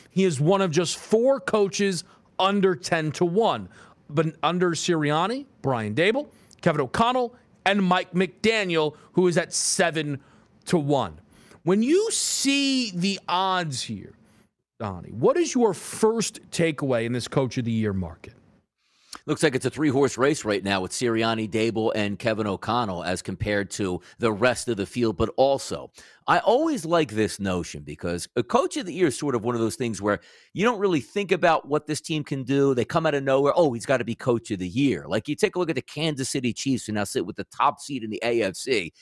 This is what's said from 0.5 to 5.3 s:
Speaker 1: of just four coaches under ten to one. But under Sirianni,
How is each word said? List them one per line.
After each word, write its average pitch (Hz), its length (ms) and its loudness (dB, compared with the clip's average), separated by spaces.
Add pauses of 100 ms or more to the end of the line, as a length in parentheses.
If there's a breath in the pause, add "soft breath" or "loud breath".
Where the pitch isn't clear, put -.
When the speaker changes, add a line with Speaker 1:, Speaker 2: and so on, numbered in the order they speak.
Speaker 1:
of 190 80 2
just 165 280 -2
four 240 420 2
coaches 202 640 0 (340 soft breath)
under 190 380 2
ten 156 380 -2
to 180 120 0
one. 165 440 0 (380 loud breath)
But 156 360 0
under 175 300 2
Sirianni, 170 760 0 (160)